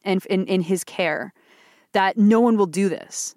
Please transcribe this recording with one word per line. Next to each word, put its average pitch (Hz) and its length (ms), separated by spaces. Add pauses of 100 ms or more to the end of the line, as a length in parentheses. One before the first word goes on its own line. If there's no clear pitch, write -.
and 190 220
in, 190 200
in 185 160
his 170 220
care 175 480 (600)
that 190 240
no 220 240
one 233 160
will 202 100
do 185 220
this, - 480